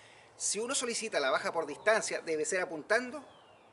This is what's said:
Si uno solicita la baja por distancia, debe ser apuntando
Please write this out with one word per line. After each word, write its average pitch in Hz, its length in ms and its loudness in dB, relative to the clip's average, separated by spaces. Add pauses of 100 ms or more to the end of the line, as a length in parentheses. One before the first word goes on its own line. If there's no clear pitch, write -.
(340)
Si - 240 -2
uno 240 160 -2
solicita 214 460 0
la 135 100 2
baja 175 220 2
por 160 140 -2
distancia, 185 560 2
debe 156 240 -2
ser 185 160 0
apuntando 220 600 -2 (500)